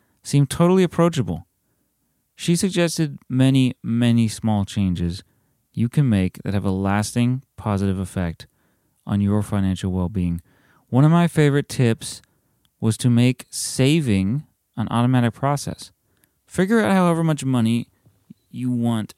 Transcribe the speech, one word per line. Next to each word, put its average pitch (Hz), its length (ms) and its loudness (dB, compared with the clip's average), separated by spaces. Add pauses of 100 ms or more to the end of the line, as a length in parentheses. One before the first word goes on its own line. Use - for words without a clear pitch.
(220)
seem 143 240 2
totally 180 380 2
approachable. 160 640 -2 (880)
She 175 200 0
suggested 170 600 -2 (100)
many, 131 540 4
many 117 460 2
small 104 360 -2
changes 90 600 -2 (500)
you 117 160 -2
can 143 200 2
make 95 340 0
that 98 120 -2
have 98 100 -2
a 98 60 0
lasting 104 720 -2 (120)
positive 98 440 -2
effect 87 480 -6 (580)
on 101 160 -2
your 101 220 0
financial 95 480 -2
well-being. 90 500 -4 (480)
One 131 160 4
of 156 60 4
my 170 160 2
favorite 143 420 0
tips - 520 -2 (580)
was 110 180 0
to 123 140 0
make 120 400 2
saving 131 920 0 (320)
an 110 140 -4
automatic 120 440 2
process. - 580 -6 (560)
Figure 196 320 0
out 208 140 2
however 175 300 2
much 151 220 -2
money 120 440 0 (600)
you 123 220 -6
want 117 460 -2